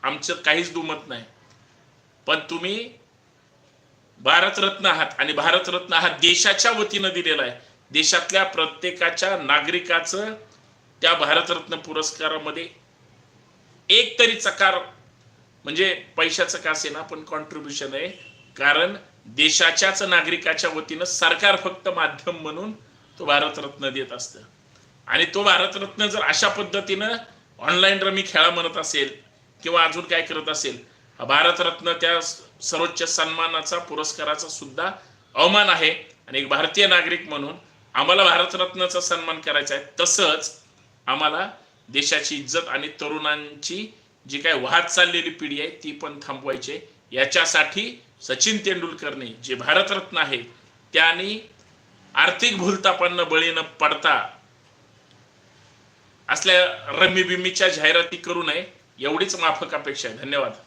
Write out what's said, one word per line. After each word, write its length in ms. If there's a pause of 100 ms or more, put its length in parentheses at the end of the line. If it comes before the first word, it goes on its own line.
आमचं 320
काहीच 380
दुमत 360
नाही, 160 (1000)
पण 120 (120)
तुम्ही 400 (1300)
भारतरत्न 680
आहात 200 (120)
आणि 140
भारतरत्न 600
हा 160
देशाच्या 640
वतीनं 360
दिलेला 340
आहे. 320 (160)
देशातल्या 540
प्रत्येकाच्या 920
नागरिकाचं 1000 (680)
त्या 100
भारतरत्न 640
पुरस्कारामध्ये 920 (1200)
एक 300
तरी 160
चकार, 400 (920)
म्हणजे 400 (120)
पैशाचं 420
का 120
असेना, 320
पण 220
कॉन्ट्रीब्युशन 680
आहे. 140 (480)
कारण 400 (300)
देशाच्याच 760
नागरिकाच्या 680
वतीनं 340
सरकार 520
फक्त 320
माध्यम 480
म्हणून 360 (460)
तो 60
भारतरत्न 680
देत 220
असतं. 280 (680)
आणि 280
तो 80
भारतरत्न 640
जर 160
अशा 260
पद्धतीनं 600 (500)
ऑनलाइन 400
रमी 280
खेळा 240
म्हणत 260
असेल 380 (480)
किंवा 220
अजून 200
काय 180
करत 260
असेल, 300 (400)
हा 60
भारतरत्न 680
त्या 280 (420)
सर्वोच्च 460
सन्मानाचा, 680
पुरस्काराचा 720
सुद्धा 420 (440)
अवमान 340
आहे. 460 (140)
आणि 100
एक 100
भारतीय 380
नागरिक 420
म्हणून 260 (400)
आम्हाला 300
भारतरत्नाचा 760
सन्मान 400
करायचा 340
आहे, 100 (160)
तसंच 600 (460)
आम्हाला 440 (380)
देशाची 480
इज्जत 320
आणि 200
तरुणांची 960 (420)
जी 100
काय 140
वाहत 300
चाललेली 480
पिढी 300
आहे 100
ती 220
पण 300
थांबवायची 500
आहे. 220 (220)
याच्यासाठी 840 (200)
सचिन 440
तेंडुलकरने 600
जे 280
भारतरत्न 640
आहे 220 (540)
त्यांनी 560 (640)
आर्थिक 440
भूलथापांना 640
बळी 260
न 100
पडता 680 (2000)
असल्या 600
रमी 340
बिमीच्या 460
जाहिराती 480
करू 260
नये, 240 (340)
एवढीच 360
माफक 380
अपेक्षा 340
आहे. 100
धन्यवाद. 340 (140)